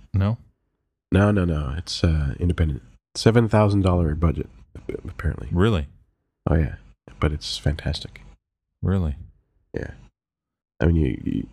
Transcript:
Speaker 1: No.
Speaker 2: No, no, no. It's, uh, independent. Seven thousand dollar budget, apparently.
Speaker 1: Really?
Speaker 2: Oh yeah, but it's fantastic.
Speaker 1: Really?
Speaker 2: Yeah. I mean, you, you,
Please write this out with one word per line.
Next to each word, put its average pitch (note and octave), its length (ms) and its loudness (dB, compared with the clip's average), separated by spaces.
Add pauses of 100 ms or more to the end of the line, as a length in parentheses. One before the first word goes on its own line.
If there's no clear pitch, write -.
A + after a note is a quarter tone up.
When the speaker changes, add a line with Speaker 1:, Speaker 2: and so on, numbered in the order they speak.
(140)
Speaker 1:
No. G2+ 240 0 (720)
Speaker 2:
No, G2+ 180 4
no, G2 140 2
no. D2+ 320 -2
It's, - 260 -6
uh, D2+ 380 2
independent. D#2+ 420 0 (320)
Seven A2+ 340 4
thousand G2+ 340 4
dollar F2 320 2
budget, D#2+ 340 0 (600)
apparently. - 440 -8
Speaker 1:
Really? F2 360 2 (600)
Speaker 2:
Oh D#2 60 2
yeah, D#2+ 220 0 (440)
but D2+ 120 0
it's - 260 -8
fantastic. - 640 -6 (600)
Speaker 1:
Really? F2+ 340 -2 (580)
Speaker 2:
Yeah. - 160 -8 (880)
I C2 60 2
mean, E2 100 4
you, B1 280 0
you, - 280 -4